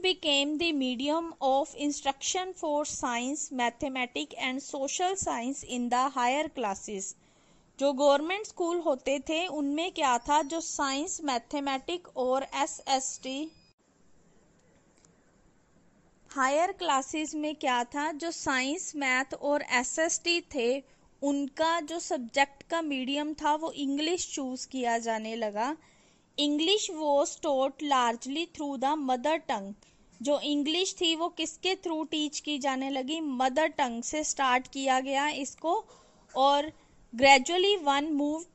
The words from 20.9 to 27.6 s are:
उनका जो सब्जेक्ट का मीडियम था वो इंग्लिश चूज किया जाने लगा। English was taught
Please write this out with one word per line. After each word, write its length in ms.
उनका 580
जो 200
सब्जेक्ट 640
का 180
मीडियम 520
था 220
वो 160
इंग्लिश 640
चूज 300
किया 320
जाने 380
लगा। 420
English 540
was 440
taught 480